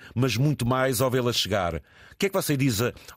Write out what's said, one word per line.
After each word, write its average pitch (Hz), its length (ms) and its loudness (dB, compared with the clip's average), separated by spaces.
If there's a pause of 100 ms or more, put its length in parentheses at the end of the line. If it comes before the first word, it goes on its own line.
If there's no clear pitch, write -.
(140)
mas 120 220 0
muito 135 300 0
mais 131 340 2
ao 131 100 2
vê-la 123 220 2
chegar. 92 440 0
O 78 60 -6 (380)
que 196 60 0
é 196 40 2
que 190 60 -6
você 156 220 0
diz 127 240 0
a, - 100 0 (260)